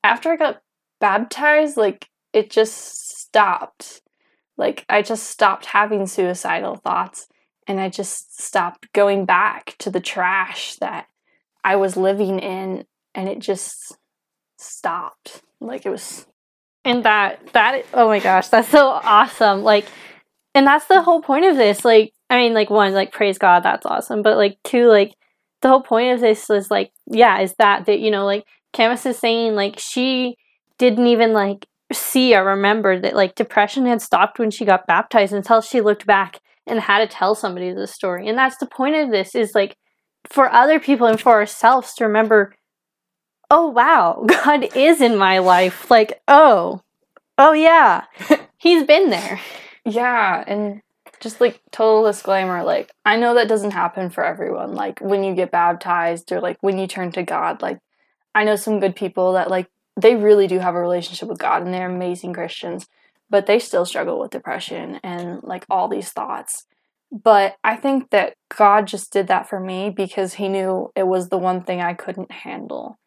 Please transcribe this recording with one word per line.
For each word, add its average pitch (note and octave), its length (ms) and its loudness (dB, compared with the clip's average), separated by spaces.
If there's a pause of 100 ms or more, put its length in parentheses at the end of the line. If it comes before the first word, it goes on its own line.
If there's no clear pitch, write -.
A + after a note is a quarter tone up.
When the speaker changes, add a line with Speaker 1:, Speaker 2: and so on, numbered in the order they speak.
Speaker 1:
after B3 280 0
I E4 60 0
got D4 260 -4 (360)
baptized, C#4+ 760 0
like, G3 320 -2 (240)
it G#3+ 160 0
just - 720 -4
stopped." - 800 -4 (560)
Like, - 320 -6
I G#3 140 0
just A3 240 -8
stopped - 400 -2
having G#3 400 -2
suicidal F3+ 720 -6
thoughts, - 500 -8 (400)
and G3 120 -6
I F#3+ 100 -6
just - 520 -12
stopped - 500 -6
going G3+ 340 0
back F#3 540 -2
to F#3+ 120 -8
the F3+ 100 -6
trash F#3 760 -6
that F3+ 300 -10 (560)
I G3 120 0
was G3 200 -2
living F#3+ 440 -2
in, F#3+ 460 -10 (280)
and G3 160 -8
it A3 100 -10
just - 580 -10 (600)
stopped. - 880 -12 (180)
Like, A#3+ 240 -14
it G3 40 -6
was - 360 -12 (600)
Speaker 2:
And A#3+ 180 0
that, G#3 500 0
that, B3 300 2 (100)
oh A#3 140 4
my G#3 120 2
gosh, F#3+ 280 0
that's A3 220 2
so C#4+ 180 6
awesome. G#3+ 760 2
Like, G#3 220 2 (680)
and C#4 100 6
that's D4 200 4
the F#4+ 160 6
whole E4 200 2
point D4+ 240 0
of F4+ 100 4
this. G#3 300 2
Like, A3 280 4 (160)
I B3 80 2
mean, A#3+ 160 2
like, G#3 160 -2
one, G3+ 240 2
like, G3 180 -2
praise G3 260 -2
God, F3 240 4
that's - 240 -2
awesome. - 360 -6
But, G#3+ 160 2
like, G3+ 260 0
two, A#3+ 240 2
like, G3+ 280 4 (460)
the C4 80 2
whole C4 120 6
point B3 320 0
of A#3+ 60 -2
this A3 300 0
is, G3+ 220 -2
like, G3 200 -4 (140)
yeah, G3+ 340 2
is F#3+ 200 -4
that, G3+ 260 2
that, G#3 140 2
you G#3+ 120 -2
know, G3+ 140 -2
like, G3+ 200 -4 (280)
Camus A#3 320 0
is B3 120 -4
saying, A3+ 380 -2
like, G3+ 240 -4
she B3+ 580 -4 (400)
didn't A#3+ 300 2
even, A3+ 260 2
like, G3+ 340 -4 (240)
see B3+ 440 2
or F#3+ 100 4
remember G3 540 0
that, - 160 -4
like, F#3+ 200 0
depression G#3 500 0
had A#3+ 160 0
stopped - 380 -2
when A3 120 -2
she - 120 -10
got F#3+ 240 0
baptized G3+ 460 0
until A3 280 2
she A#3+ 200 -2
looked G#3 240 0
back G3 340 0 (280)
and A3+ 140 -4
had G3+ 180 2
to A3 80 0
tell G3+ 280 -2
somebody F3+ 380 -8
the G3 140 -8
story. F#3+ 400 -8
And A3 100 -4
that's C4 200 0
the C4 100 -8
point C#4+ 280 -4
of D4+ 140 -2
this, F#3+ 260 -4
is, A3 200 -4
like, G3 200 -2 (540)
for C4+ 220 2
other C#4+ 280 6
people A#3+ 280 2
and A3 120 2
for A#3+ 140 6
ourselves A3+ 600 2
to A#3 100 -2
remember, G#3+ 500 2 (920)
"Oh, D#4+ 200 4
wow, A#3+ 540 2
<laughs> E4+ 220 2
God C#4+ 300 0
is D4 260 4
in A#3 160 2
my F#3+ 220 4
life." F#3 500 2
Like, A3 380 4
"Oh, G#3 540 6 (580)
oh, D#4 140 8
yeah, D#4 500 4 (260)
<laughs> - 280 -2
he's E4 260 4
been D#4+ 260 4
there." F#3 320 -6 (420)
Speaker 1:
Yeah, A3+ 600 -2
and G#3 360 -8 (380)
just, A3 220 -8
like, A#3+ 180 0 (120)
total A3 340 2
disclaimer, F#3+ 580 -2
like, - 280 -4 (120)
I G#3+ 140 2
know A#3+ 160 0
that A#3 140 2
doesn't G#3 240 -2
happen F#3 380 -6
for F3 140 -6
everyone. - 520 -6
Like, G3 240 -8
when G3 240 -2
you F#3+ 100 -4
get F3+ 180 -4
baptized E3+ 800 -4
or, F3+ 80 -4
like, F3+ 220 -8
when G3 160 -2
you F#3+ 80 -4
turn F3+ 280 -10
to F3+ 100 -6
God, E3+ 380 -6
like, - 180 -8 (560)
I G#3+ 80 2
know G#3+ 120 0
some G#3 240 -4
good F#3+ 160 -2
people F#3 380 -2
that, F3+ 160 -2
like, F#3 180 -4 (320)
they A3+ 160 6
really G#3 320 4
do F#3 120 -2
have F3+ 160 -4
a F3+ 40 -4
relationship F3 480 -6
with G3 120 -12
God E3+ 220 -2
and F3+ 120 -8
they're F3+ 160 -8
amazing F3+ 440 -8
Christians, F3 540 -12 (420)
but G3 180 0
they G#3+ 120 4
still F3+ 260 -2
struggle E3 340 -6
with - 120 -10
depression - 720 -12
and, F3 400 -12
like, F#3 260 -12
all G3+ 200 -2
these G3+ 220 -8
thoughts. - 540 -12 (460)
But G3+ 540 2
I A3 100 0
think C4+ 360 -4
that G3 240 0 (200)
God G#3 320 4
just - 240 -12
did G3 160 -2
that F#3 220 -2
for G3 100 -8
me F#3+ 300 -8
because F#3+ 460 -6
he G3+ 120 -8
knew F#3+ 480 -4
it F#3+ 120 -2
was F#3 200 -2
the F#3+ 100 -6
one F#3 260 -4
thing F3+ 180 -6
I F3 140 -6
couldn't F#3 360 -14
handle. - 760 -16